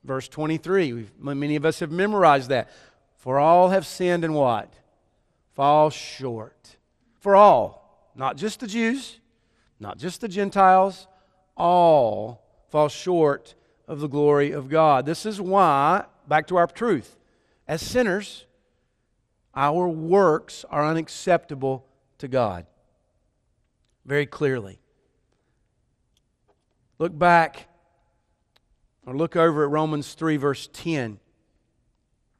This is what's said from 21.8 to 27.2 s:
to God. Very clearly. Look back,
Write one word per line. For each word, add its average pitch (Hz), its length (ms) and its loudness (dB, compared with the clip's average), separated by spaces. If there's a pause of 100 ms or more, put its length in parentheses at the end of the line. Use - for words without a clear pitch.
to 139 100 -14
God. 110 380 -4 (1400)
Very 143 200 -2
clearly. 127 540 -6 (2250)
Look 165 200 -6
back, 170 500 2 (1400)